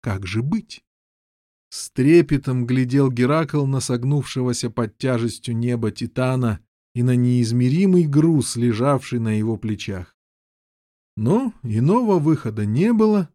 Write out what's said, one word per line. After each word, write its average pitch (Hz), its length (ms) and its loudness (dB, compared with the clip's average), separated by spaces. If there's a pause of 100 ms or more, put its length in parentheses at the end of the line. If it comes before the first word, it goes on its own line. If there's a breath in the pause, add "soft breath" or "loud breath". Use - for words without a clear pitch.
Как 95 260 -6
же 107 160 -4
быть? 185 400 -6 (840)
С - 200 -14
трепетом 135 760 2
глядел 131 420 2
Геракл 143 560 0
на 135 140 -2
согнувшегося 127 880 -2
под 110 280 -6
тяжестью 117 600 -4
неба 117 340 -2
Титана 123 680 -2 (340)
и 123 80 -2
на 123 140 2
неизмеримый 123 920 2
груз, 151 500 2
лежавший 120 640 0
на 110 180 0
его 110 200 -2
плечах. 101 580 -8 (1000)
Но 202 380 0 (100)
иного 175 560 2
выхода 117 460 -2
не 156 280 2
было 214 420 2